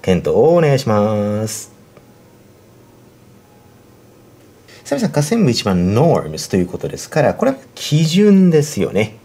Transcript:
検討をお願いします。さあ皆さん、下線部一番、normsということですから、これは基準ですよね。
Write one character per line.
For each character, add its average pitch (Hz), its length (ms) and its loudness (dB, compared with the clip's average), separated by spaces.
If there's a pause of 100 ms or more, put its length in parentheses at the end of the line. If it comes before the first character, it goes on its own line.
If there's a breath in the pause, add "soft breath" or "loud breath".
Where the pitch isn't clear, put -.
検 82 260 0
討 78 80 0
を 151 200 4
お 175 60 4
願 143 140 2
い - 40 -2
し - 80 -6
ま 104 600 -2
す。 - 240 -12 (3000 loud breath)
さ - 120 -6
あ - 20 -4
皆 220 100 -2
さ - 0 -
ん、 143 40 -4
下 147 120 0
線 220 220 0
部 123 60 2
一 - 120 -4
番、 92 300 0
norms 107 560 0
と 101 80 -2
い 90 60 2
う - 20 0
こ - 140 -12
と - 80 -8
で 76 100 -10
す - 120 -16
か 156 120 -2
ら、 104 120 2
こ - 120 -4
れ 269 60 2
は 269 60 -8 (180)
基 160 300 -2
準 190 440 4
で 156 140 2
す 101 180 -6
よ - 100 -2
ね。 110 340 -4